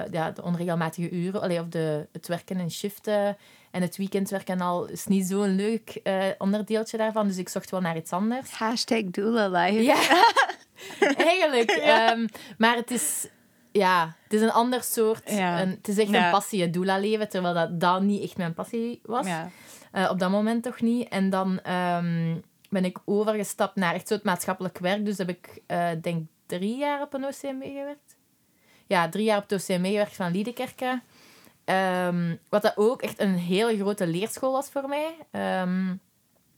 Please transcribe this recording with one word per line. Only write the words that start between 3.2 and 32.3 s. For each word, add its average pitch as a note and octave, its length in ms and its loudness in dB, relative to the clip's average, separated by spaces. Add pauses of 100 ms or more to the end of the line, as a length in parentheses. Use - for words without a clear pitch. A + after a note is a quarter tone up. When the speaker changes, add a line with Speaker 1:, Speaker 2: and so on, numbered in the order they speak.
Speaker 1:
en F3+ 100 -2
het F3 160 -2
weekendwerken F#3+ 640 -2
al F3 240 0
is - 200 -10
niet G3 200 2
zo'n G3 300 2
leuk, G#3+ 340 -2 (140)
eh, F#3+ 220 0 (120)
onderdeeltje G#3+ 600 -2
daarvan. G#3+ 300 0
Dus F#3 100 -2
ik F3+ 120 -6
zocht - 220 -6
wel F#3 100 -2
naar E3 160 -2
iets D#3+ 140 -8
anders. A3+ 400 -2
Speaker 2:
Hashtag A3+ 520 -2
doula G3+ 460 0
life. F3+ 340 4
Speaker 1:
Ja, C#4 120 6 (680)
<laughs> - 680 2
eigenlijk. D4 400 4
Speaker 2:
Ja. D4 400 6
Speaker 1:
Ehm, A3+ 160 0 (300)
maar A#3 180 6
het A#3 160 -4
is, - 360 -2 (440)
ja, F3+ 520 4
het - 100 -6
is G#3+ 80 4
een A3+ 100 4
ander B3 320 2
soort, A3 480 0
Speaker 2:
Ja. F3+ 300 0
Speaker 1:
een, F#3 80 0
het - 180 -8
is G3+ 100 0
echt G#3 120 2
Speaker 2:
Ja. F#3 160 6
Speaker 1:
een F3 60 4
passie, G3 300 2
het E3+ 120 0
doula-leven, G3+ 560 0
terwijl F3+ 240 0
dat, E3+ 260 0
dat F3+ 220 4
niet G3+ 220 0
echt - 140 -8
mijn E3+ 160 -4
passie A#3 500 -6
was. A#3 240 -4
Speaker 2:
Ja. E3+ 220 -4 (420)
Speaker 1:
Eh, F#3+ 200 0
op F#3 80 -2
dat F#3 120 0
moment A3 320 0
toch B3 180 -6
niet. A#3 280 0
En F#3+ 200 0
dan, F#3+ 320 0
ehm, E3+ 760 -2 (320)
ben F#3 160 0
ik F3+ 200 -4
overgestapt G#3 720 -2
naar F3 180 2
echt F#3 140 -6
zo A3 60 0
het G#3 100 -4
maatschappelijk F#3 540 -4
werk. G3+ 280 -2
Dus G3+ 120 -2
heb F3+ 120 -4
ik, - 360 -12
eh, F3 240 -2 (120)
denk E3 260 -4 (180)
drie G3 320 -4
jaar C#4+ 240 -2
op C#4+ 120 -10
een C4+ 120 -6
O C#4 40 -4
C C4+ 120 -12
M C4+ 200 -8
E C#4 60 -10
gewerkt. C#4 480 -12 (720)
Ja, E3+ 220 2
drie G3 140 -2
jaar A3 140 4
op G3+ 120 -4
het G3 120 0
O - 140 -2
C F3 40 0
M F3+ 60 0
E F#3+ 40 0
gewerkt G#3 260 0
van F3+ 160 -2
Liedekerke. B3 720 -4 (600)
Ehm, F3+ 720 0 (140)